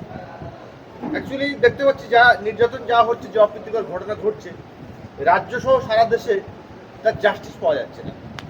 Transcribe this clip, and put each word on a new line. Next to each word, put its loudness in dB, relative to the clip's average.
Actually -6
দেখতে 4
পাচ্ছি 0
যা 8
নির্যাতন -2
যা 6
হচ্ছে, -4
যে 4
অপ্রীতিকর 0
ঘটনা -8
ঘটছে, -4
রাজ্য 2
সহ 4
সারা 4
দেশে 0
তার 0
জাস্টিস -2
পাওয়া 2
যাচ্ছে -8
না। -12